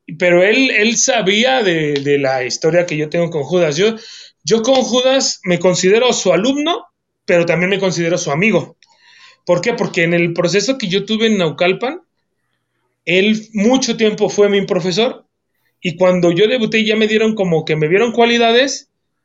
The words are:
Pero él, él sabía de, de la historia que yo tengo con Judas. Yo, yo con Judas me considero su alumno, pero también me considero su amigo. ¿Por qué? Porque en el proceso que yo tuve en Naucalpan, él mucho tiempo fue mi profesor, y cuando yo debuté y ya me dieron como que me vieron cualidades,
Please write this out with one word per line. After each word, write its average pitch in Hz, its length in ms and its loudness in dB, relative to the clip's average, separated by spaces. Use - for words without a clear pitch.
Pero 175 240 4
él, 247 280 2
él 214 260 0
sabía 240 680 0
de, 160 320 0
de 143 240 0
la 131 260 -2
historia 160 400 0
que 151 120 -6
yo 151 120 -4
tengo 170 220 -2
con 156 120 -4
Judas. 156 340 0
Yo, 220 180 0
yo 214 200 0
con 262 200 2
Judas 254 640 0
me 175 140 0
considero 190 540 2
su 190 200 0
alumno, 285 520 -2
pero 170 200 2
también 170 260 0
me 196 80 -2
considero 170 380 -2
su 156 140 -4
amigo. 170 460 -2
¿Por 175 160 0
qué? 226 120 -2
Porque 180 300 -4
en 170 100 0
el 170 180 0
proceso 180 460 -2
que 220 100 -8
yo 196 180 -2
tuve 220 220 -2
en 214 100 2
Naucalpan, 190 680 -2
él 202 480 0
mucho 226 440 0
tiempo 214 320 0
fue 202 200 2
mi 196 160 2
profesor, 180 600 -2
y 170 160 -6
cuando 180 340 2
yo 190 160 2
debuté 226 320 0
y 220 80 0
ya 214 80 0
me 220 120 0
dieron 220 280 0
como 175 300 -2
que 156 100 -2
me 151 120 -2
vieron 202 240 2
cualidades, 233 800 0